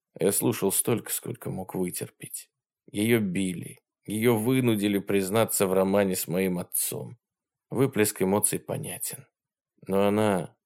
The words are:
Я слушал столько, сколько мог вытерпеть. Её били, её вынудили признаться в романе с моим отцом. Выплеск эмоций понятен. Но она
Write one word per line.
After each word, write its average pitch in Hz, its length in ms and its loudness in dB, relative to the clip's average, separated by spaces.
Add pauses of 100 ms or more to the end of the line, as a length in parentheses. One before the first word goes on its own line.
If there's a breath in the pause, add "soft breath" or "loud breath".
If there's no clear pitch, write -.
(180)
Я 98 140 2
слушал - 400 0
столько, - 400 -2
сколько - 380 -8
мог 92 240 -8
вытерпеть. - 760 -8 (420)
Её 113 300 2
били, 92 600 -4 (240)
её 110 320 2
вынудили 110 640 2
признаться 101 680 2
в 92 60 0
романе 95 440 2
с - 100 -6
моим 92 320 0
отцом. - 600 -8 (520)
Выплеск 107 520 0
эмоций 98 360 2
понятен. - 680 -8 (600)
Но 98 200 2
она 101 600 0